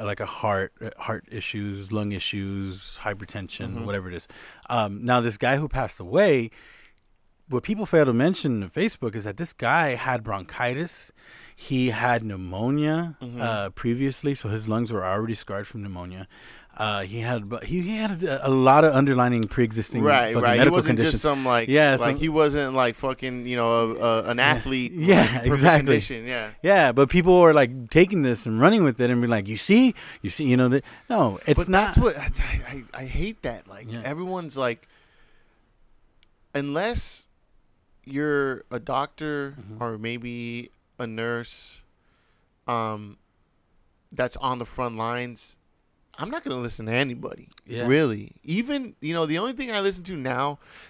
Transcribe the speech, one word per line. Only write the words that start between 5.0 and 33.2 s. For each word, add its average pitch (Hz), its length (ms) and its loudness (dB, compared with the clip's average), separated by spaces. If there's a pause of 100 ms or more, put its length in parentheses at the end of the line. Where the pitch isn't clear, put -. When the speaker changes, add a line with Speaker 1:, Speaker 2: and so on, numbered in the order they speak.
Speaker 1:
now 123 160 4
this 117 160 -2
guy 131 200 2
who 151 100 -2
passed 131 320 -6
away, 127 500 2 (1000)
what 123 120 -2
people 208 220 -4
fail 156 200 4
to 127 80 2
mention 131 500 0
on 90 60 -10
Facebook 151 460 -4
is 110 100 -8
that 101 120 -8
this 165 160 -8
guy 139 420 0
had 120 280 -4
bronchitis. 123 880 -6 (440)
He 127 360 -2
had 117 320 0
pneumonia, 135 960 -4
Speaker 2:
Mm-hmm. 120 200 -12
Speaker 1:
uh, 107 280 -4
previously, 131 640 -2
so 123 160 -8
his 107 180 -6
lungs 110 240 -2
were 95 140 -4
already 107 300 -2
scarred 101 320 -10
from 107 160 -12
pneumonia. 92 440 -12 (480)
Uh, 104 280 -4
he 101 160 -10
had, 117 300 -4
but 117 160 -10
he, 175 160 -4
he 202 160 -4
had 202 260 -4
a, 135 240 -4
a - 20 2
lot 131 360 8
of 151 80 6
underlying 123 520 4
pre-existing 113 560 -2
Speaker 2:
Right, 131 320 4
Speaker 1:
fucking 117 80 2
Speaker 2:
right. 120 120 4
He 123 60 4
Speaker 1:
medical 131 180 6
Speaker 2:
wasn't - 200 2
Speaker 1:
conditions. 120 180 2
Speaker 2:
just 110 60 0
some, 139 240 0
like, 120 220 2
Speaker 1:
Yeah, 147 320 6
Speaker 2:
like, - 0 -
Speaker 1:
some 143 180 2
Speaker 2:
he 156 120 0
wasn't, 147 440 2
like, 123 220 2
fucking, 127 500 -6
you 123 120 -4
know, 117 140 2
a, 117 240 2
a, 113 280 2
an 117 140 -2
Speaker 1:
Yeah. 123 80 4
Speaker 2:
athlete 131 460 0
Speaker 1:
<laughs> - 40 -12
Yeah, 175 260 6
Speaker 2:
with 110 120 4
perfect 123 140 -2
Speaker 1:
exactly. 143 460 6
Speaker 2:
condition, 113 340 -2
yeah. 117 220 -6 (140)
Speaker 1:
Yeah, 170 300 6
but 131 160 6
people 180 320 6
were, 165 120 10
like, 127 380 2
taking 180 320 6
this 123 240 0
and 110 120 0
running 190 260 6
with 127 160 2
it 123 100 4
and 120 100 2
be 120 60 0
like, 107 220 0
"You 110 80 -6
see? 233 360 6 (300)
You 101 80 -4
see?" 156 140 -4
You 127 120 4
know, 127 120 4
that, 131 140 2 (260)
no, 135 360 2
it's 151 140 4
Speaker 2:
But 175 100 -2
Speaker 1:
not. 190 180 4
Speaker 2:
that's 185 100 4
what, 220 180 4
that's, - 240 -4
I, - 440 -4 (120)
I, 127 60 -12
I 131 40 -10
hate 147 380 -4